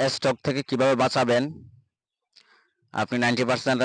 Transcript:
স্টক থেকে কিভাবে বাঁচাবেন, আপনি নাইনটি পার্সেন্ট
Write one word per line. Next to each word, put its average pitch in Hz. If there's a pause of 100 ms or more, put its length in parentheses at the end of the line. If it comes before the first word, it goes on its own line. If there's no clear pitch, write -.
(120)
স্টক 131 (100)
থেকে 143
কিভাবে 131
বাঁচাবেন, 127 (1600)
আপনি 110
নাইনটি 120
পার্সেন্ট 127